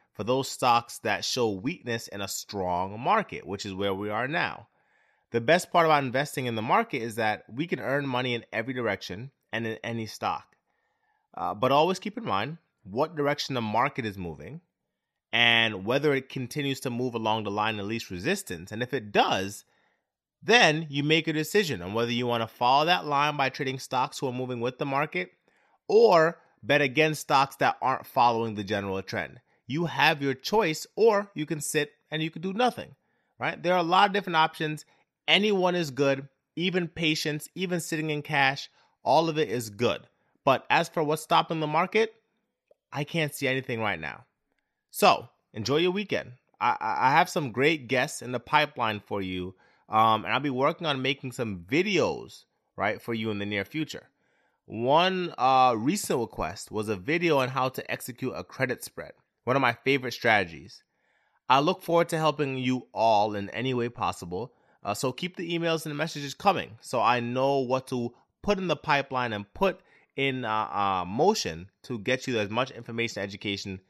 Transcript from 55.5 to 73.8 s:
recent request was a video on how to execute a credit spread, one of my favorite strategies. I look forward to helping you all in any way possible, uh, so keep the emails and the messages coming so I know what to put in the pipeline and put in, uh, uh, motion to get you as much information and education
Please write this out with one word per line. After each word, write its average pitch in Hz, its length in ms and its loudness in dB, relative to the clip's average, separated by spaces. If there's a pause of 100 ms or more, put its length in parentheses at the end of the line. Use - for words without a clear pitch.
recent 151 420 0
request 98 520 -6
was 104 160 -4
a 107 80 -2
video 151 440 0
on 127 100 0
how 131 200 -2
to - 220 -8
execute 120 440 -8
a 87 80 -8
credit 123 400 -4
spread, - 280 -14 (320)
one 123 120 0
of 139 60 4
my 120 120 4
favorite 127 400 0
strategies. 95 720 0 (640)
I 131 100 8
look 175 240 0
forward 165 260 2
to 165 80 -2
helping 147 400 0
you 127 360 -2
all 107 420 4
in 101 140 -6
any 127 240 -2
way 120 160 0
possible, 92 640 -6 (300)
uh, 101 100 -2
so 127 180 -2
keep 175 240 -8
the 170 220 -4
emails 165 280 0
and 151 60 -6
the 147 60 -6
messages 147 360 -6
coming 117 480 0
so 123 200 0
I 120 180 6
know 127 400 2
what 131 280 0
to 120 260 -4 (280)
put 202 160 2
in 190 100 -4
the 156 80 0
pipeline 131 580 0
and 101 200 -6
put - 280 0 (340)
in, 131 300 -2
uh, 110 260 0
uh, 95 340 0
motion 98 640 0 (140)
to 120 160 -8
get 127 280 -2
you 123 120 -2
as 104 100 -2
much 127 220 -2
information 117 500 -6
and 101 60 -4
education 98 640 -8